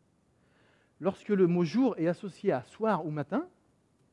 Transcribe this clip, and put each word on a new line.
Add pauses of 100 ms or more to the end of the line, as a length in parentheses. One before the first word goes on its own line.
(1000)
Lorsque
le
mot
jour
est
associé
à
soir
ou
matin, (640)